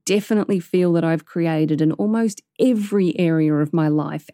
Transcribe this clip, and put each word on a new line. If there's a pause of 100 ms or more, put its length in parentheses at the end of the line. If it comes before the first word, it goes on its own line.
definitely
feel
that
I've
created
in
almost (160)
every
area
of
my
life